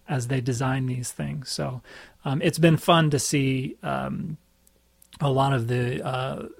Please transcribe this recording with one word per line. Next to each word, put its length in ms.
as 200
they 120
design 460
these 260
things. 380
So, 320
um, 180
it's 160
been 200
fun 320
to 80
see, 640
um, 560
a 100
lot 220
of 160
the, 340
uh, 440